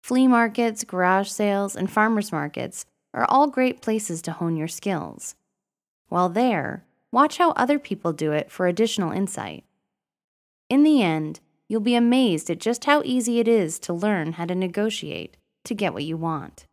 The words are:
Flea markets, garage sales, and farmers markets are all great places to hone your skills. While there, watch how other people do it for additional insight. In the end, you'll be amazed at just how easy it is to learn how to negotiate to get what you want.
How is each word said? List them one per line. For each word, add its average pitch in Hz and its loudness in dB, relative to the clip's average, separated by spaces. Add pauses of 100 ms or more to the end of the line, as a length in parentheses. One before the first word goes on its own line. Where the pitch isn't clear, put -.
Flea 254 2
markets, 233 2
garage 185 0
sales, 202 -2
and 190 -4
farmers 214 0
markets - -8 (280)
are - 0
all 277 4
great 254 -2
places 214 -4
to 165 -6
hone 165 -2
your 156 -4
skills. - -8 (760)
While 180 2
there, 185 -2 (280)
watch 277 2
how 349 4
other 277 2
people 175 -4
do 151 -2
it 151 -2
for 185 -2
additional 185 0
insight. 135 -6 (1040)
In 277 6
the 302 6
end, 160 -2 (280)
you'll 220 0
be 240 2
amazed 233 4
at 170 -2
just 240 -2
how 294 4
easy 240 0
it 226 2
is 196 2
to - -8
learn 170 -2
how 170 -6
to 175 -4
negotiate 185 -4 (280)
to 233 -6
get 202 -2
what 107 -8
you 160 -6
want. 160 -8